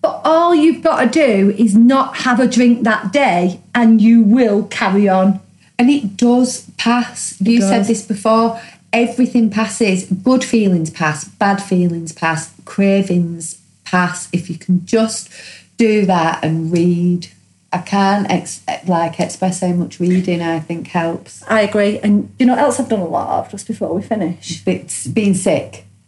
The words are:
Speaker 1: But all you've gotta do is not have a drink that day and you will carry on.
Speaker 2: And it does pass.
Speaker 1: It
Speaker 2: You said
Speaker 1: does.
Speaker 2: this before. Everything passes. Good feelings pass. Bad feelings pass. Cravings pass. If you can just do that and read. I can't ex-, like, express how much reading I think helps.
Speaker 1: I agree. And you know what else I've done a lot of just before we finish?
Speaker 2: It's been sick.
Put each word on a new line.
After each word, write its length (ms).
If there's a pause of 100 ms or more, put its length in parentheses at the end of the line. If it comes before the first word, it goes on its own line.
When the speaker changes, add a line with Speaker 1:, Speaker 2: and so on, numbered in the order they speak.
Speaker 1:
But 220
all 320
you've 260
gotta 280
do 480
is 180
not 420
have 220
a 80
drink 360
that 300
day 460 (160)
and 260
you 220
will 400
carry 440
on. 320 (380)
Speaker 2:
And 120
it 280
does 480 (120)
pass. 640
Speaker 1:
It 60
Speaker 2:
You 140
said 180
Speaker 1:
does. 100
Speaker 2:
this 160
before. 540 (340)
Everything 560
passes. 560
Good 380
feelings 460
pass. 360
Bad 360
feelings 520
pass. 360 (160)
Cravings 960 (240)
pass. 480
If 180
you 80
can 280
just 440 (480)
do 280
that 380
and 280
read. 560 (460)
I 40
can't 520
ex-, 320 (240)
like, 360
express 400
how 100
much 260
reading 440
I 180
think 280
helps. 600
Speaker 1:
I 140
agree. 380
And 380
you 80
know 80
what 80
else 200
I've 80
done 100
a 80
lot 380
of 40
just 160
before 300
we 60
finish? 680
Speaker 2:
It's 400
been 260
sick. 520 (220)